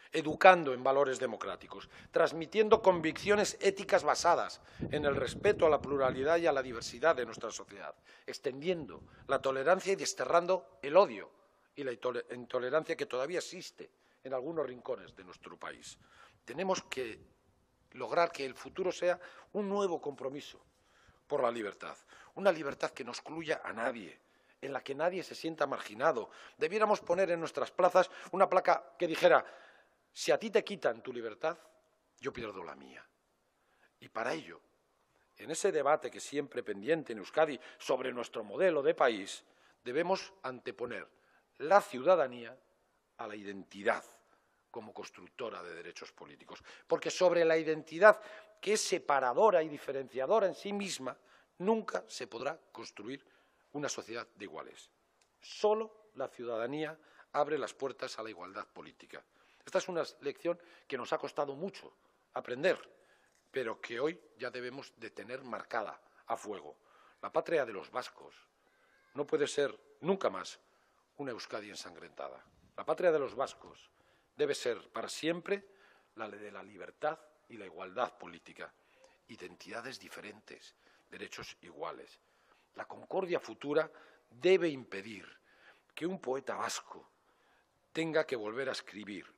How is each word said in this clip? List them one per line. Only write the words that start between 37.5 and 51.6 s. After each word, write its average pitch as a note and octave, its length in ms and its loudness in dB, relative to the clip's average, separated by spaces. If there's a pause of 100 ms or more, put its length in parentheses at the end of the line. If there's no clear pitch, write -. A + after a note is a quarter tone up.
sobre C3 340 0
nuestro A#2+ 320 -6
modelo D3 380 2
de D#3 120 4
país, A2+ 500 2 (400)
debemos F3 500 -2 (100)
anteponer A#2+ 640 -8 (520)
la F3+ 220 6
ciudadanía C3 760 0 (600)
a A#2 100 -10
la G#2 80 -10
identidad G2+ 680 -4 (680)
como G#2+ 220 -14
constructora G2+ 720 -12
de F2 100 -12
derechos E2+ 380 -14
políticos. - 520 -18 (240)
Porque E3 220 0
sobre E3+ 340 4
la D#3+ 140 6
identidad, D#3+ 640 6 (400)
que G3+ 120 2
es G#3+ 80 2
separadora D#3+ 840 4
y D#3 60 -4
diferenciadora C3+ 760 2
en E3 80 -4
sí G3+ 180 -6
misma, E3 440 -4 (400)
nunca G#3 500 0